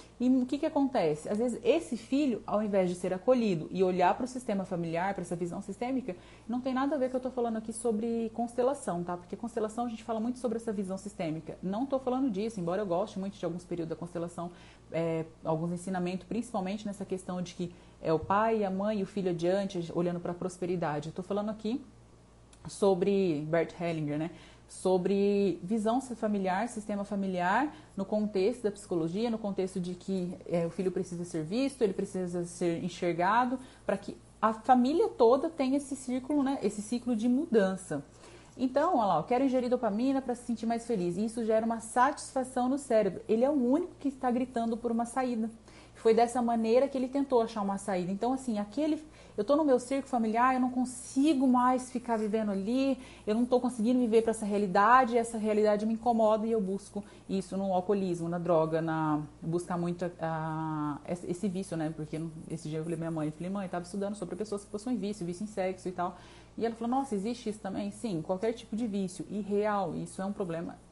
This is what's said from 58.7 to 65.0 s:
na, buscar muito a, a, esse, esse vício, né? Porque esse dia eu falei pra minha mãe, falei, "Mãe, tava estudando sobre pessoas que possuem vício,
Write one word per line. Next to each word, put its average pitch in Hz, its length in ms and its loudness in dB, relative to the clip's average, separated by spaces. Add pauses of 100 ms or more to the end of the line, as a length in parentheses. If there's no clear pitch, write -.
na, 160 400 2 (220)
buscar 175 340 -2
muito 175 280 -2
a, 175 60 -2 (100)
a, 156 800 -2 (100)
esse, 175 200 -6
esse 175 200 -4
vício, 180 280 -6
né? 156 200 -2
Porque 156 240 -6 (280)
esse 160 200 -8
dia 156 100 -4
eu 156 60 -4
falei 165 120 -4
pra 165 120 -4
minha 165 80 -4
mãe, 151 160 -2
falei, 175 180 -8
"Mãe, 196 180 -4
tava 175 160 -6
estudando 202 300 -4
sobre 180 220 -8
pessoas 208 260 -6
que - 80 -20
possuem 240 260 -4
vício, 196 300 -4